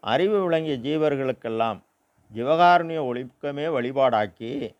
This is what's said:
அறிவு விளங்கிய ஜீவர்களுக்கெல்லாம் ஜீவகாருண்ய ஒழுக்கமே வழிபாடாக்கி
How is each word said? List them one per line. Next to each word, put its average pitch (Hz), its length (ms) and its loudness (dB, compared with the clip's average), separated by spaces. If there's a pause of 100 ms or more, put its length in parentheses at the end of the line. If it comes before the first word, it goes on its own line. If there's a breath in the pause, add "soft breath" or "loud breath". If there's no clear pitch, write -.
அறிவு 185 420 0
விளங்கிய 160 340 -2
ஜீவர்களுக்கெல்லாம் 127 1040 -2 (520)
ஜீவகாருண்ய 165 720 4
ஒழுக்கமே 131 640 -6
வழிபாடாக்கி 123 1120 -2